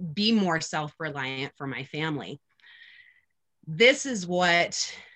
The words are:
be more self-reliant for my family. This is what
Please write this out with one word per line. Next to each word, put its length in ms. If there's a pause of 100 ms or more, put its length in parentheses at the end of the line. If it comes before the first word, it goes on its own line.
(140)
be 180
more 280
self-reliant 960
for 100
my 180
family. 540 (1300)
This 380
is 200
what 680 (220)